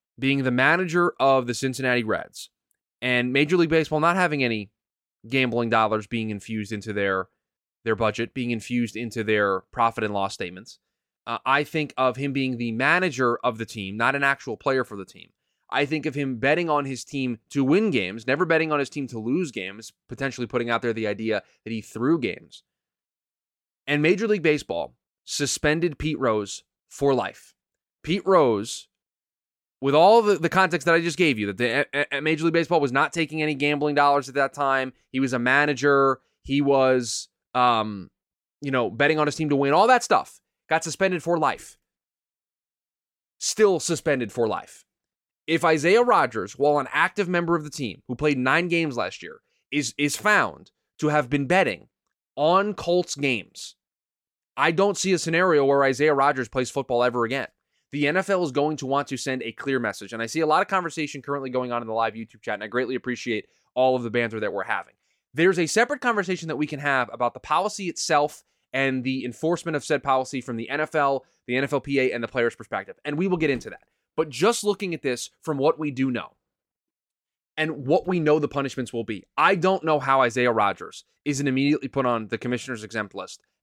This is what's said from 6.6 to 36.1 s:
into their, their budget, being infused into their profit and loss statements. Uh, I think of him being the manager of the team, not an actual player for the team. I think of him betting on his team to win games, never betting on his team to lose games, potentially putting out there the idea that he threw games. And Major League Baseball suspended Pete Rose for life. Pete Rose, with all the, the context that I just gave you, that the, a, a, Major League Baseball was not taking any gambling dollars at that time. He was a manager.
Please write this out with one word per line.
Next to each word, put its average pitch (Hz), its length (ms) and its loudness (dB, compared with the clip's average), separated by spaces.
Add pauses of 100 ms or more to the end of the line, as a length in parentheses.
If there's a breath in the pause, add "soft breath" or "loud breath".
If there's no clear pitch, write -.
into 104 180 -8
their, 98 380 -2 (560)
their 110 100 2
budget, 110 380 -2
being 120 180 -4
infused 117 460 -4
into 113 260 -6
their 101 380 2 (100)
profit 117 320 0
and 104 100 -2
loss 98 200 -2
statements. 92 460 -12 (460)
Uh, 117 200 -6
I 143 180 4
think 151 340 -4
of 127 200 0
him 139 160 -4
being 131 240 -2
the 117 160 -4
manager 131 680 0
of 120 140 0
the 110 80 -6
team, 98 300 -10
not 120 200 0
an 139 80 -2
actual 135 340 -2
player 135 260 0
for 107 140 -10
the 95 80 -12
team. 82 240 -20 (400)
I 143 160 0
think 143 200 -4
of 139 100 -4
him 135 220 -4
betting 156 320 0
on 147 140 2
his 135 220 -8
team 127 320 -4 (140)
to 139 120 0
win 185 280 4
games, 110 360 -2
never 143 160 0
betting 160 300 2
on 147 60 0
his 135 100 -2
team 139 180 -8
to 113 120 -10
lose 135 320 -2
games, 101 420 -10 (160)
potentially 123 380 -6
putting 120 220 -2
out 117 120 0
there 117 120 -2
the 110 140 -4
idea 104 360 -2 (200 soft breath)
that 110 80 -10
he 113 100 -4
threw 135 380 0
games. 90 440 -8 (1200)
And 147 160 0
Major 190 240 2
League 202 160 0
Baseball 95 520 -2 (300)
suspended 151 720 -2
Pete 151 220 -4
Rose 107 440 -2 (260)
for 139 240 0
life. - 420 -6 (480)
Pete 180 220 -2
Rose, 127 640 2 (920)
with 139 140 2
all 202 260 8
the, 208 140 4
the 160 140 0
context 175 360 2
that 165 100 6
I 170 60 4
just 165 160 -4
gave 147 220 4
you, 104 80 -2
that 98 100 -6
the, 123 360 0
a, 143 240 -2
a, 135 40 -4
Major 156 240 -2
League 165 80 2
Baseball 170 260 2
was 139 120 2
not 147 220 2
taking 156 280 -4
any 151 140 0
gambling 147 400 0
dollars 143 340 4
at 127 60 -16
that 139 180 0
time. 135 400 0 (180)
He 131 80 -2
was 131 140 0
a 127 60 -2
manager. 139 800 2 (240)